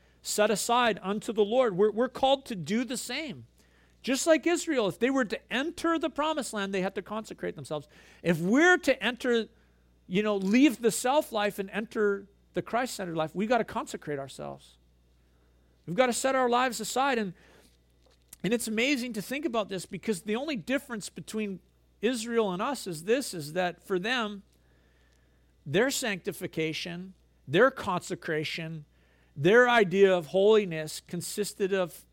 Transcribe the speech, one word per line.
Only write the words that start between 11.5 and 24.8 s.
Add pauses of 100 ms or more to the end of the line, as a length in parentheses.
and
enter (260)
the
Christ-centered
life,
we
gotta
consecrate
ourselves. (1120)
We've
gotta
set
our
lives
aside.
And, (1080)
and
it's
amazing
to
think
about
this,
because
the
only
difference
between (420)
Israel
and
us
is
this,
is
that
for
them, (1200)